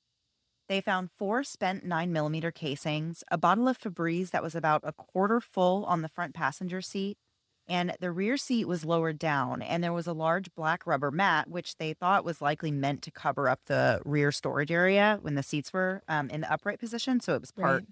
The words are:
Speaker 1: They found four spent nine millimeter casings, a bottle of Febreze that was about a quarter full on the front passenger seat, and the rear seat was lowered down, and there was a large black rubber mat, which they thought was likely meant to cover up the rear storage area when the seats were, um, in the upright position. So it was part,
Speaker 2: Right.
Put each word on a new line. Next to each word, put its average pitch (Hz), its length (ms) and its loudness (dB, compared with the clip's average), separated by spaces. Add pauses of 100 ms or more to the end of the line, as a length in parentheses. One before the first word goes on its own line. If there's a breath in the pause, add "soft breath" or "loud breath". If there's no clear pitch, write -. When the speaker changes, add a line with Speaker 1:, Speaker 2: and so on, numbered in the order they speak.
(680)
Speaker 1:
They 196 140 0
found 185 300 -2
four 220 320 -2
spent 190 420 -4
nine 175 260 0
millimeter 156 380 0
casings, 156 800 -4
a 170 80 0
bottle 190 300 4
of 254 100 0
Febreze 175 540 -2
that - 100 0
was 160 140 -4
about 151 280 2
a 156 100 -6
quarter 202 460 0
full 190 460 2
on 170 160 2
the 156 80 -6
front - 240 -8
passenger 170 480 -4
seat, 196 380 -6 (480)
and 180 320 0
the 180 120 -4
rear 202 260 0
seat 233 300 0
was 165 180 -2
lowered 160 320 2
down, 135 440 0
and 170 220 -2
there 170 100 -2
was 170 140 -4
a 170 60 -4
large 165 400 0
black 165 320 -2
rubber 143 260 2
mat, 165 380 2
which 170 280 -8
they 156 160 -4
thought 180 300 2
was 165 180 -4
likely 156 300 0
meant 139 320 0
to - 80 -14
cover 139 380 0
up 127 160 2
the 131 400 2
rear 147 260 2
storage 139 400 -2
area 196 500 4
when 151 140 -4
the 139 80 -2
seats - 300 -4
were, 185 340 -2
um, 147 220 -2
in 151 120 -6
the - 100 -4
upright 202 280 -4
position. 233 400 -2
So 185 140 -2
it 120 80 0
was - 100 -16
part, 156 220 2
Speaker 2:
Right. 135 180 -2